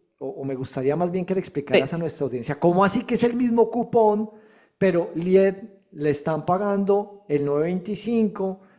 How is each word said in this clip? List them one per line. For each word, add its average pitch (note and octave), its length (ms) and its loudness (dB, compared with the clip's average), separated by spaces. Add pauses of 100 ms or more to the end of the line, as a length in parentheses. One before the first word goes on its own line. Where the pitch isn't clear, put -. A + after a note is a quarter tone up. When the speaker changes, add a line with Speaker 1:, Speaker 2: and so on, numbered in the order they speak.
(180)
Speaker 1:
o, C3+ 100 -10
o C3+ 160 -10
me C3+ 100 -6
gustaría C3 420 -2
más F3 140 -2
bien F3+ 160 -4
que F#3+ 80 -4
le F#3 60 -2
explicaras D3 520 0
Speaker 2:
Sí. - 0 -
Speaker 1:
a E3+ 60 -4
nuestra D#3+ 280 -4
audiencia, B2+ 320 -6
¿cómo F3 260 4
así G3 200 0
que B3 100 -2
es - 100 2
el A#3+ 100 2
mismo A#3 360 2
cupón, A3 600 2 (480)
pero F3+ 360 2
Liet F#3+ 760 2
le D3+ 180 0
están D3+ 360 -2
pagando G3+ 840 0
el D3 160 0
nueve D3 220 0
veinticinco, G3 960 -2 (180)